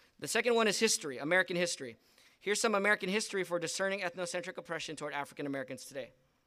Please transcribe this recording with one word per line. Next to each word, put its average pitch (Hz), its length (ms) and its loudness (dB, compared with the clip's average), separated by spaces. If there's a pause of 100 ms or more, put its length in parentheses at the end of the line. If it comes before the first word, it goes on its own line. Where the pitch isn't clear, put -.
(180)
The 147 100 -8
second 233 260 2
one 226 120 6
is 208 120 2
history, 160 400 2
American 175 380 4
history. 156 400 -2 (440)
Here's 208 200 0
some 220 140 4
American 202 340 4
history 196 360 0
for 170 140 -2
discerning 190 420 -2
ethnocentric 180 560 -4
oppression 165 400 -6
toward 147 160 -6
African 143 340 -6
Americans 135 380 -6
today. 131 280 -10 (340)